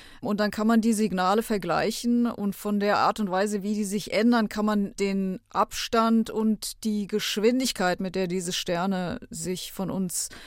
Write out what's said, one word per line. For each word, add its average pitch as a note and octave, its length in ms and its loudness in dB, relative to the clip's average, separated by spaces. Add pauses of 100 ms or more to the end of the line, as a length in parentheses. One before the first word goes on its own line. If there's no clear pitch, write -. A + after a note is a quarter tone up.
(220)
Und G#3 180 -2
dann G#3 100 2
kann G#3+ 160 -2
man A3+ 160 6
die A3+ 120 2
Signale G3 500 2
vergleichen A3 840 0
und G3+ 300 -2
von G#3 240 -2
der G3+ 200 4
Art D3 200 2
und G#3 100 -2
Weise, G3+ 320 0
wie G#3 140 -2
die G#3 100 0
sich G3 280 -4
ändern, A3+ 340 4
kann G#3 180 -2
man G#3 300 0
den G3 440 -2 (100)
Abstand A3+ 800 2
und - 540 -2
die G#3 240 -2
Geschwindigkeit, G#3 920 0
mit F#3 160 -4
der F#3+ 120 0
diese F3+ 260 -4
Sterne F3+ 640 -2 (100)
sich E3+ 420 -8
von F#3 200 -4
uns F#3 380 -4 (180)